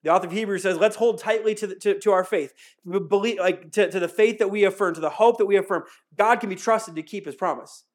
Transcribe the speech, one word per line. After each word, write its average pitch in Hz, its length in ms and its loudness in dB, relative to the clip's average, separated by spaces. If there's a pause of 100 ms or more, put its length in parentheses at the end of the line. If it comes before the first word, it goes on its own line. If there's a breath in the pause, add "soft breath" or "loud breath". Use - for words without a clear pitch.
The 156 80 -2
author 185 160 2
of 165 60 -10
Hebrews 202 280 -4
says, 180 160 -2
"Let's 214 200 2
hold 226 240 0
tightly 220 340 0
to, 208 140 -8
the, 190 80 -10
to, 196 240 -2
to 208 120 2
our 185 120 2
faith, 160 280 -4 (340 soft breath)
b-, 185 120 -4
believe, 196 400 -2
like, 180 340 -2
to, 208 180 2
to 190 80 -4
the 170 100 -2
faith 220 320 2
that 196 100 2
we 208 140 2
affirm, 196 280 0
to 160 80 -10
the 156 80 -2
hope 233 300 4
that 208 80 4
we 202 100 4
affirm. 185 280 -2 (300 loud breath)
God 233 260 4
can 214 100 -6
be 185 60 -6
trusted 214 400 -2
to 160 60 -8
keep 196 220 -12
his 143 100 -12
promise." 151 500 -6 (100)